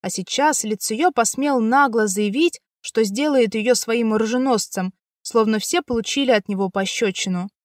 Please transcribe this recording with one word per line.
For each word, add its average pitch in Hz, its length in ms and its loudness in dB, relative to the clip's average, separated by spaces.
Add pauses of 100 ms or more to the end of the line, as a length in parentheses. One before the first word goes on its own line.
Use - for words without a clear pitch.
а 196 100 -6
сейчас 277 520 0
Ли 214 120 -2
Цюё 269 360 0
посмел 262 480 0
нагло 233 460 2
заявить, 208 560 0 (200)
что - 220 0
сделает 240 520 2
её 220 180 2
своим 226 400 0
оруженосцем, 220 800 -2 (300)
словно 220 340 0
все 330 240 -2
получили 247 480 -2
от 214 180 2
него 196 220 -2
пощёчину. 190 800 -4 (160)